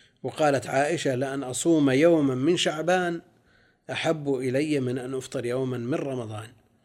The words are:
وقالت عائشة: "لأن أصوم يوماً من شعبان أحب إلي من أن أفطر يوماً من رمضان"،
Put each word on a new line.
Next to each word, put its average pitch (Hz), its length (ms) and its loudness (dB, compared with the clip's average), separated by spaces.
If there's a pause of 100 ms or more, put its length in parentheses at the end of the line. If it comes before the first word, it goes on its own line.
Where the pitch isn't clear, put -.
(220)
وقالت 139 440 0
عائشة: 143 480 0
"لأن 135 280 -4
أصوم 139 480 2
يوماً 143 440 6
من 143 220 2
شعبان 170 680 0 (680)
أحب 143 440 -2
إلي 135 460 0
من 127 180 -2
أن 127 160 -8
أفطر 127 320 -6
يوماً 127 320 -2
من 120 160 -4
رمضان"، 120 540 -6 (360)